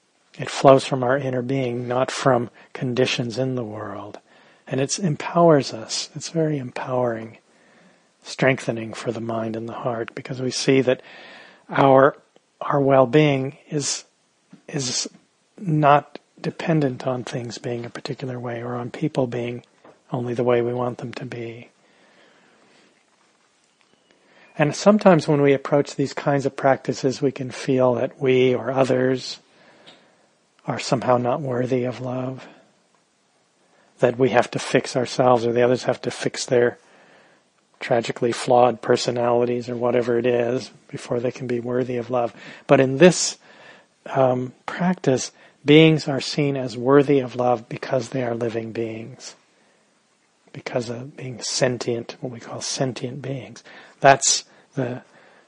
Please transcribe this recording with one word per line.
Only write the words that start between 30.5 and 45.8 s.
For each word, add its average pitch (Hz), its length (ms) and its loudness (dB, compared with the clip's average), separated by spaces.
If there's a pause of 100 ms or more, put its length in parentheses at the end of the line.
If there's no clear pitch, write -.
are 117 120 -4
somehow 123 380 0
not 120 240 -2
worthy 123 440 -2
of 123 160 -8
love, 127 460 -8 (1500)
that 120 200 0
we 127 100 4
have 113 220 2
to - 80 -6
fix - 360 -2
ourselves 123 500 2
or 117 80 0
the 123 100 2
others 123 200 2
have - 180 -4
to 123 100 -6
fix - 340 -6
their 120 320 2 (1040)
tragically 117 520 -2
flawed 123 500 4
personalities 120 880 0
or 123 60 -6
whatever 120 440 0
it 117 60 -2
is 120 440 0 (180)
before - 320 -6
they 123 120 -2
can 127 160 -12
be 120 120 -2
worthy 123 380 -4
of 120 140 -6
love. 120 220 -2 (340)
But 139 120 6
in 131 180 2
this, 165 420 4 (640)
um, 127 480 0 (120)
practice, 175 640 -2 (340)
beings 160 420 8